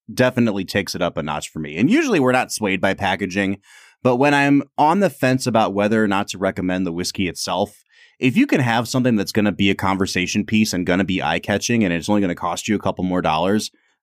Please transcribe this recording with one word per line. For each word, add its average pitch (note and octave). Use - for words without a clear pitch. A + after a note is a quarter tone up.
definitely A#2
takes -
it E2+
up F2
a D#2
notch D2+
for -
me. D2+
And B2+
usually B3+
we're B2+
not B2
swayed G2
by F#2+
packaging, F#2+
but B2
when C#3+
I'm C#3+
on D#3+
the F#3+
fence C3
about G#2+
whether G#2
or G#2
not G2+
to G2+
recommend F#2
the E2+
whiskey F2+
itself, F2+
if C3
you C#4
can C4
have A#2
something B2
that's G2
gonna G#2
be G2
a F#2+
conversation F#2+
piece G#2+
and F2+
gonna F2+
be F2
eye-catching G2+
and F2+
it's E2+
only G#2
gonna F2
cost F2
you G#2+
a F#2
couple F#2+
more F2+
dollars, F2